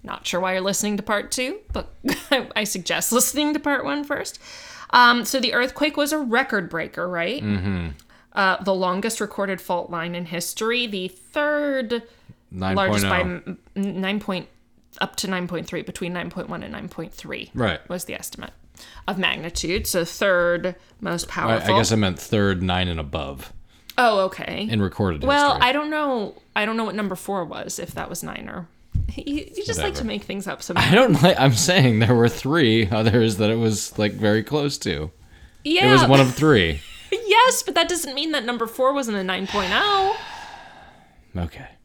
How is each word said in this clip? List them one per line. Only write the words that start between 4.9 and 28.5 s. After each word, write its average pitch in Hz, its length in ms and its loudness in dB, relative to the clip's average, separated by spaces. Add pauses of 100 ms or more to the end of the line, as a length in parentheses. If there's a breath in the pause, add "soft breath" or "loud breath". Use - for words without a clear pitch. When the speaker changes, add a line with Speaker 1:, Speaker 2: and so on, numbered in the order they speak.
Speaker 1:
Um, 240 340 8
so 269 160 0
the 240 140 0
earthquake 269 420 0
was 294 160 0
a 311 60 0
record 233 520 0
breaker, 165 380 -6
right? 180 340 -4
Speaker 2:
Mm-hmm. 95 460 -2 (440 soft breath)
Speaker 1:
Uh, 190 300 2
the 190 120 2
longest 185 460 -2
recorded 196 400 -4
fault 175 300 -4
line 170 240 -4
in 175 120 -6
history, 220 600 -4
the 190 220 -6
third 285 920 -2 (500 soft breath)
largest 95 520 0
by 95 200 2
Speaker 2:
Nine 175 160 -4
point - 80 -20
oh. - 320 -10
Speaker 1:
m-, 190 200 -4
nine 202 200 -2
point, 185 280 -6 (520)
up - 160 -4
to - 120 -6
nine 180 200 -4
point 160 180 -6
three, - 160 -8
between 180 300 -8
nine 175 180 -8
point 180 180 -10
one 170 140 -10
and - 80 -12
nine - 180 -12
point - 240 -12
three - 420 -12
Speaker 2:
Right. 117 340 0
Speaker 1:
was 175 160 -8
the - 100 -10
estimate - 380 -12 (560 loud breath)
of 190 100 -4
magnitude. 175 720 -4
So 170 160 0
third 175 720 0 (240 soft breath)
most 170 280 -4
Speaker 2:
I, - 40 -14
Speaker 1:
powerful. 113 420 0
Speaker 2:
I - 40 6
guess 104 120 2
I 113 60 4
meant 95 240 2
third 98 420 0
nine 92 240 0
and 85 140 -4
above. 69 520 -8 (460 loud breath)
Speaker 1:
Oh, 226 280 4
okay. - 440 -6
Speaker 2:
In 104 120 2
recorded 92 420 0
Speaker 1:
Well, 285 300 4
Speaker 2:
history. - 160 4
Speaker 1:
I - 20 0
don't 302 180 -2
know. 277 440 -2 (200)
I 214 120 0
don't 226 100 -2
know 226 80 -2
what 196 100 -6
number 196 220 -4
four 185 300 -6
was, - 320 -10
if - 140 -10
that 151 180 -10
was 175 120 -10
nine - 280 -10